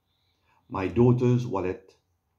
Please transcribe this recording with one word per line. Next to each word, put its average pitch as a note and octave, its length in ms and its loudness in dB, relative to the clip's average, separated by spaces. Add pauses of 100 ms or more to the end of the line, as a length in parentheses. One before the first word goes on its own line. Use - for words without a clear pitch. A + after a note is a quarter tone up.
(680)
my F#2 200 -4
daughter's B2 580 2
wallet F#2 480 -8 (440)